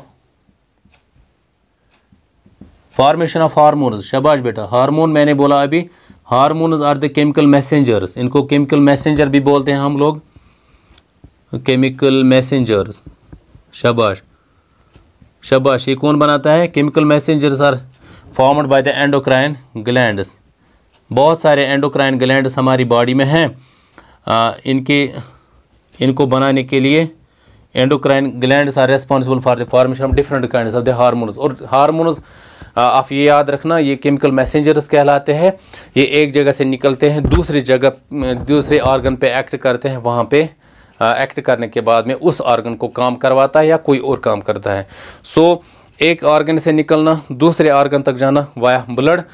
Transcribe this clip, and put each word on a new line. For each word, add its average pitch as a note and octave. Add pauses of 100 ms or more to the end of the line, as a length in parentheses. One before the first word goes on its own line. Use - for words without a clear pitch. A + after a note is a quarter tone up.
(3000)
formation D#3+
of C#3+
hormones। C#3+
शाबाश C#3
बेटा, A2+
हार्मोन C#3+
मैंने D3
बोला C#3+
अभी, E3+ (420)
hormones D#3
are C#3+
the D3+
chemical D3
messengers। C3
इनको B2+
केमिकल C#3+
मैसेंजर C#3+
भी C#3
बोलते C#3
हैं C#3
हम C#3
लोग, D3+ (1300)
केमिकल C3
मैसेंजर्स। B2+ (720)
शाबाश, A#2 (1200)
शाबाश। C3
ये C3+
कौन D3
बनाता D3
है? E3+
Chemical D3
messengers D3
are C#3+ (640)
formed C#3
by C3+
the C3+
endocrine C#3 (340)
glands। A2+ (840)
बहुत D3+
सारे C#3
endocrine C3+
glands C3
हमारी C3
बॉडी A#2+
में C3+
हैं। D3 (720)
आ, A2+ (140)
इनके, C3+ (880)
इनको C3+
बनाने C3
के C3
लिए D#3 (680)
endocrine C#3
glands C3+
are C3
responsible C3
for B2
the A#2+
formation B2+
of C3+
different C3
kinds A2+
of A#2+
the A#2+
hormones। A#2+
और C3+ (100)
हार्मोन्स, D3 (560)
आ, A#2+
आप B2+
ये C#3
याद D3
रखना, D#3+
ये C#3
केमिकल C#3+
मैसेंजर्स D3
कहलाते C#3+
हैं। F3 (440)
ये C3
एक C#3+
जगह C#3
से C3+
निकलते C3+
हैं, D3
दूसरी D3
जगह, C3 (420)
दूसरे C#3
ऑर्गन C3
पे B2+
एक्ट C3
करते B2+
हैं, C3
वहाँ A#2+
पे, D3+ (520)
आ, A#2
एक्ट C3
करने A#2
के A2+
बाद A2+
में C3
उस D#3
ऑर्गन A#2
को A2+
काम B2+
करवाता C3+
है D#3
या D#3+
कोई C#3+
और B2
काम G#2+
करता G#2
है। G2 (360)
So, E3+ (420)
एक D#3+
ऑर्गन D3+
से D#3
निकलना, D#3 (100)
दूसरे D#3
ऑर्गन C#3
तक C3+
जाना C#3
via B2
blood, D#3+ (120)